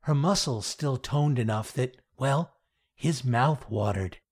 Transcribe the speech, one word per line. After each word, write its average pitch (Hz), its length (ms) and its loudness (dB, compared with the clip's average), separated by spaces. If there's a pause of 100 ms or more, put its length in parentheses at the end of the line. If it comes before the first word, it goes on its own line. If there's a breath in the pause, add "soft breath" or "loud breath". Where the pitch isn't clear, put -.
her 156 120 0
muscles 143 520 0
still 139 300 -4
toned 147 420 0
enough 110 360 -2
that, 131 260 -4 (160)
well, 139 400 -2 (380)
his 143 300 -2
mouth 131 440 2
watered. 101 500 -2 (140)